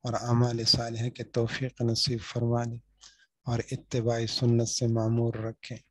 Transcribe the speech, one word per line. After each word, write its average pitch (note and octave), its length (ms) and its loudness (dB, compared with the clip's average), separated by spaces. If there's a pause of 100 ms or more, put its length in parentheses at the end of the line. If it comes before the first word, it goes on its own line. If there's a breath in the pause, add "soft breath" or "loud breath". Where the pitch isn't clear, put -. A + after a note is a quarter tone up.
और A#2+ 100 -2
अमाल A#2+ 520 2
सालिह A#2 440 0
के A#2+ 160 -8
तौफीक - 560 -2
नसीब A#2 400 0
फरमा A#2 440 0
दे A#2 140 -8 (680 loud breath)
और A#2 240 0
इत्तिबाई A#2 580 0
सुन्नत A#2 380 4
से A#2 220 -2
मामूर A2+ 480 2 (100)
रखे। A2+ 280 -10 (160)